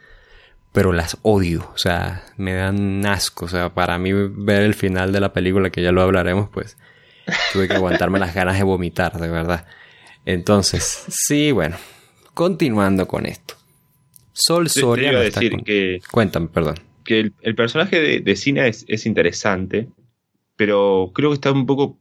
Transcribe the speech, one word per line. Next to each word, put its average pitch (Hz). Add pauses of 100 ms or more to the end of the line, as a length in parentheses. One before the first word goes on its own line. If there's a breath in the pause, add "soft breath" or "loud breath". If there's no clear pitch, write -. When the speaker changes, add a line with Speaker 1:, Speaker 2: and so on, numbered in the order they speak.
(720 soft breath)
Speaker 1:
pero 92
las 85
odio. 87
O -
sea, 90 (140)
me 95
dan 98
asco. 98
O 87
sea, 87
para 90
mí 92
ver 101
el 104
final 92
de 101
la 98
película, 95
que 87
ya 90
lo 92
hablaremos, 92
pues, - (760 soft breath)
tuve 98
que 80
aguantarme 90
las 87
ganas 92
de 98
vomitar, 90
de 85
verdad. 82 (600 loud breath)
Entonces, 92
sí, 147
bueno, 85 (560 loud breath)
continuando 107
con -
esto. - (800)
Sol 170
Speaker 2:
Te, -
te 143
Speaker 1:
Soria 123
Speaker 2:
iba 127
a 123
Speaker 1:
no 110
está 104
Speaker 2:
decir 110
Speaker 1:
con- -
Speaker 2:
que 95 (120)
Speaker 1:
Cuéntame, 85
perdón. 78 (280)
Speaker 2:
que 110
el, 107
el 110
personaje 160
de, 147
de 98
Sina 139
es, -
es 107
interesante, 95 (680)
pero 101
creo 147
que 147
está 139
un 135
poco 139